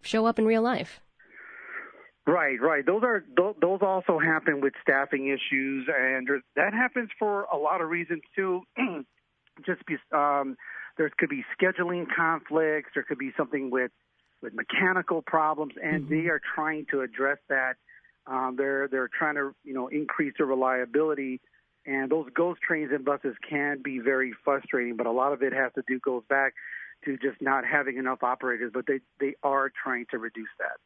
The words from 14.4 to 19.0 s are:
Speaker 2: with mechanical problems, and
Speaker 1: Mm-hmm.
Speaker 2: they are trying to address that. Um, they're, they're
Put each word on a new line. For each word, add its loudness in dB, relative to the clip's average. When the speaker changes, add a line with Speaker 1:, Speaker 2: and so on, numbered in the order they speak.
Speaker 2:
with -10
mechanical 0
problems, 2
and -2
Speaker 1:
Mm-hmm. -2
Speaker 2:
they 0
are 0
trying -2
to 0
address 0
that. 0
Um, -2
they're, 0
they're 0